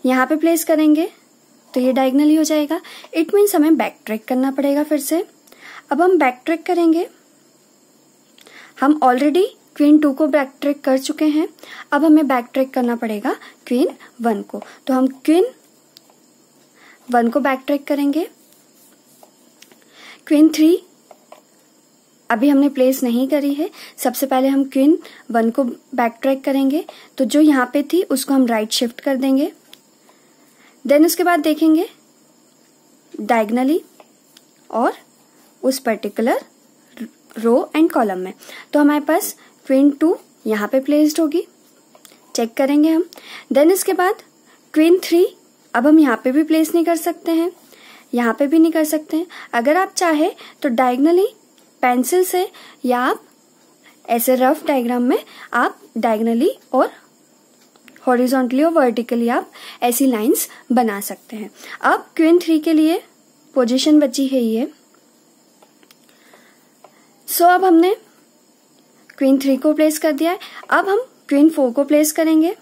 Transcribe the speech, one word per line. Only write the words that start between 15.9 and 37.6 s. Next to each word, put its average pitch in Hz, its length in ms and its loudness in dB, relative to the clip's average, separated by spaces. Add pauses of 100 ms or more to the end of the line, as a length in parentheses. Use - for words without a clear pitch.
वन 233 220 0
को 277 100 -2
backtrack 277 480 -4
करेंगे। 285 400 -2 (2000)
queen 311 220 6
three 311 280 2 (1500)
अभी 233 200 0
हमने 285 200 2
place 262 340 0
नहीं 247 240 -2
करी 285 260 -2
है, 320 160 -6 (280)
सबसे 254 280 -4
पहले 262 220 0
हम 277 160 0
quin 269 340 2 (340)
one 226 200 0
को 269 120 -2
backtrack 254 800 -4
करेंगे, 277 400 -2 (340)
तो 262 80 0
जो 294 160 0
यहाँ 269 320 4
पे 294 100 0
थी 320 200 -2
उसको 277 300 -4
हम 262 140 2
right 220 240 -2
shift 247 300 -4
कर 277 140 -2
देंगे। 269 360 0 (1300)
Then 285 200 4
उसके 349 180 -2
बाद 349 160 2
देखेंगे 320 480 2 (1300)
diagonally 233 640 -2 (920)
और 262 240 -2 (720)
उस 262 160 -2
particular 226 640 -4 (960)
row 233 380 0